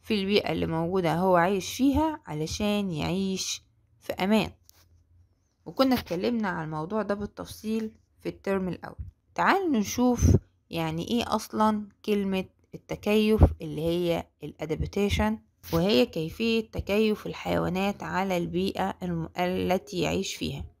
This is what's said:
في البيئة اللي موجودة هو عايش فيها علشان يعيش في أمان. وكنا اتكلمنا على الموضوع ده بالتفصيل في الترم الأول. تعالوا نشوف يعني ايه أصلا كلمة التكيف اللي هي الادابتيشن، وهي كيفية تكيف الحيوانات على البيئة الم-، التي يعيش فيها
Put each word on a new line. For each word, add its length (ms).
في 120
البيئة 380
اللي 140
موجودة 480
هو 220
عايش 380
فيها 520
علشان 640
يعيش 720
في 120
أمان. 380
وكنا 280
اتكلمنا 540
على 160
الموضوع 380
ده 120
بالتفصيل 800
في 80
الترم 400
الأول. 280
تعالوا 340
نشوف 680
يعني 380
ايه 260
أصلا 540
كلمة 400
التكيف 680
اللي 200
هي 440
الادابتيشن، 960
وهي 340
كيفية 640
تكيف 560
الحيوانات 760
على 340
البيئة 680
الم-، 260
التي 640
يعيش 340
فيها 300